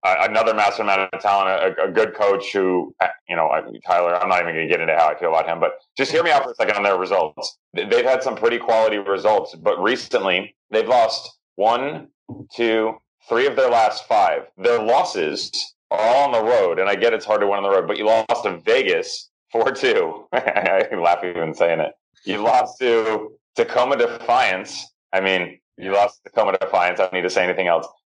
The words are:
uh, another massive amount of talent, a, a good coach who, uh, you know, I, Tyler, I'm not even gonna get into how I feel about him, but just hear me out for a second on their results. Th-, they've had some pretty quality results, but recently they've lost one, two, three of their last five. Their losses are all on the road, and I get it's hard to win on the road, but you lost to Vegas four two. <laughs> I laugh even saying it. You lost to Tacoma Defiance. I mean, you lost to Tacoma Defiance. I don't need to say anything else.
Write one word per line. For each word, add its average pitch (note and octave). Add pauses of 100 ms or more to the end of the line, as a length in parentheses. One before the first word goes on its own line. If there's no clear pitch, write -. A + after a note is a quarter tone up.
uh, F#2
another A2
massive G#2
amount F#2+
of F2
talent, F#2+
a, D#2
a F#2
good E2
coach G2
who, F#2
uh, F2+ (200)
you F2
know, E2
I, D#2 (260)
Tyler, F2
I'm F2+
not F2+
even E2+
gonna D#2+
get E2+
into D#2+
how D#2+
I D#2
feel F2
about D#2+
him, E2
but E2+ (240)
just C#3
hear D#3+
me E3+
out C#3+
for B2
a -
second G#2
on G2+
their G2
results. F2+ (180)
Th-, G#2
they've A#2
had B2+
some A#2
pretty A#2
quality A2
results, G2
but F2
recently G2+ (160)
they've A2
lost A#2 (240)
one, C3 (480)
two, A2+ (340)
three A#2+
of B2+
their B2+
last A2+
five. F#2 (100)
Their A#2
losses G2 (400)
are G2
all B2
on C3+
the A2+
road, G2
and F#2+
I G2+
get A2+
it's A2
hard G#2
to G#2
win G2+
on G2
the G2
road, F#2
but -
you G#2+
lost A2
to F#2
Vegas F#2+ (220)
four A#2
two. G2+
<laughs> -
I F#2 (120)
laugh F2
even E2+
saying E2+
it. - (320)
You G2+
lost A#2+
to A2+ (240)
Tacoma B2+
Defiance. A#2 (220)
I F#2+
mean, F#2 (180)
you G2
lost G2+
to -
Tacoma G2
Defiance. F2+
I F#2+
don't F2+
need F#2
to F2+
say F#2
anything F2+
else. E2 (200)